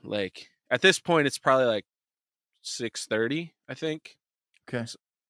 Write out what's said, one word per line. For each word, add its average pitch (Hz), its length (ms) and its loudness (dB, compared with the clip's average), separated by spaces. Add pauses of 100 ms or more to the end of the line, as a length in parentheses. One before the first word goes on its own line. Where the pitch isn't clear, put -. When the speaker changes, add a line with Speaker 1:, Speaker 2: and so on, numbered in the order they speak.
Speaker 1:
like, 104 460 -6 (200)
at 127 120 0
this 185 180 4
point, 160 280 4
it's - 100 -4
probably, 131 280 4
like, 107 200 0 (760)
six - 440 -8
thirty, 135 480 -2 (140)
I 131 60 -10
think. 156 440 -8 (500)
Speaker 2:
Okay. 117 200 -6
Speaker 1:
S-, - 80 -14 (340)